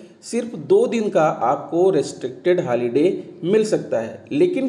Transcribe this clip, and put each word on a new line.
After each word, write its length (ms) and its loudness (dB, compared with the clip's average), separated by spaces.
सिर्फ 340 -6
दो 300 4
दिन 220 -2
का 140 2
आपको 680 0
restricted 680 -2
holiday 420 0
मिल 220 2
सकता 340 -2
है। 320 -10
लेकिन 380 0